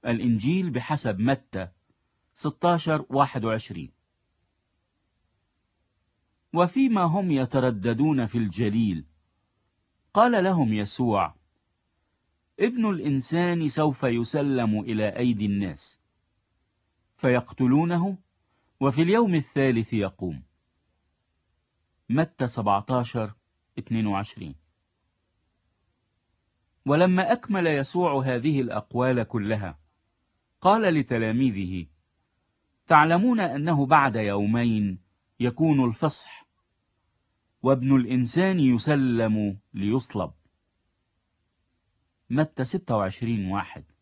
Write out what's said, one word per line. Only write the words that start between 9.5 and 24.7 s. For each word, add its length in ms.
قال 300
لهم 300
يسوع: 600
"ابن 300
الإنسان 760
سوف 360
يسلم 760
إلى 380
أيدي 280
الناس، 560
فيقتلونه، 1000
وفي 220
اليوم 340
الثالث 580
يقوم." 500
متى 380
سبعتاشر، 840
اتنين 300
وعشرين. 480